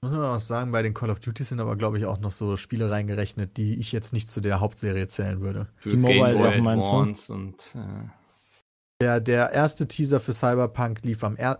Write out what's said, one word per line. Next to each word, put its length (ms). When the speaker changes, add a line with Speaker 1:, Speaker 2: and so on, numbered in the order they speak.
Speaker 1:
Muss 100
man 120
auch 140
sagen, 320
bei 120
den 120
Call 160
of 80
Duties 300
sind 100
aber, 160
glaub 220
ich, 80
auch 160
noch 100
so 260
Spiele 320
reingerechnet, 680
die 240
ich 100
jetzt 220
nicht 180
zu 100
der 200
Hauptserie 480
zählen 320
würde. 360
Speaker 2:
Für 120
Speaker 3:
Die 80
Mobile 220
Speaker 2:
Game 160
Boy 20
Speaker 3:
Sachen 280
meinst 260
du? 40
Speaker 2:
Advance 380
und, 420
äh 340
Speaker 1:
Der, 200
der 300
erste 380
Teaser 320
für 120
Cyberpunk 720
lief 200
am 100
er-, 260